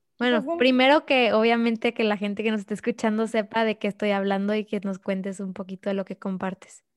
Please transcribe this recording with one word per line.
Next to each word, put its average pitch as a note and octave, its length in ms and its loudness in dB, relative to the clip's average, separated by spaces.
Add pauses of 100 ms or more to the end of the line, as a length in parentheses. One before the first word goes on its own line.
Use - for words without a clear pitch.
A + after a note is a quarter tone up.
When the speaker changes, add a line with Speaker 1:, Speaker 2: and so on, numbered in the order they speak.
(180)
Speaker 1:
Bueno, A#3+ 200 2
Speaker 2:
Pues, B3+ 80 -2
bueno. E4 120 -4
Speaker 1:
primero C4 480 6
que B3 280 2
obviamente A#3 600 2
que A3+ 100 -2
la G#3 140 0
gente G#3 240 -6
que A3 80 0
nos G#3+ 120 0
esté G#3 120 -8
escuchando A3 540 -2
sepa A3 360 -2
de G#3+ 140 -2
qué G#3 100 -4
estoy G#3 220 -2
hablando G3 460 0
y G#3+ 100 -4
que G#3 140 -4
nos F#3+ 180 -6
cuentes F#3+ 420 -6
un F#3+ 140 -8
poquito F#3+ 380 -8
de - 20 -2
lo G3 100 -4
que F#3+ 140 -14
compartes. F#3+ 640 -8 (140)